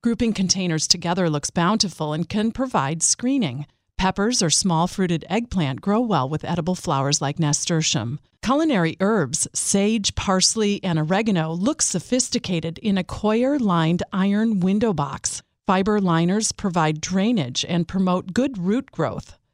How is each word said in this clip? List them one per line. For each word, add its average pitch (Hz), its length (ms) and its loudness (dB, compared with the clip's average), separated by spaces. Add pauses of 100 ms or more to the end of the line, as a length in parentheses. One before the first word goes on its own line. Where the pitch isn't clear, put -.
Grouping 233 300 2
containers 180 540 0
together 175 440 0
looks 147 180 -2
bountiful 170 640 0
and 156 160 -4
can 214 220 -2
provide 170 500 -2
screening. 185 640 -2 (320)
Peppers 196 460 0
or 156 80 2
small-fruited 175 800 0
eggplant 175 500 -2
grow 208 180 0
well 160 300 0
with 156 160 -4
edible 175 300 -2
flowers 143 480 0
like 143 160 -4
nasturtium. 147 800 0 (240)
Culinary 240 560 2
herbs, 190 560 0
sage, 202 580 0
parsley, 202 680 2
and 165 160 0
oregano 175 520 2
look 196 300 0
sophisticated 196 1000 -2
in 196 160 2
a 180 40 -2
coir-lined 214 1000 2 (100)
iron 202 460 2
window 202 340 2
box. - 480 -4 (240)
Fiber 196 340 2
liners 180 520 2
provide 160 500 0
drainage 190 680 -2
and - 200 0
promote 185 440 0
good 247 280 -2
root 208 320 -2
growth. - 480 -6 (140)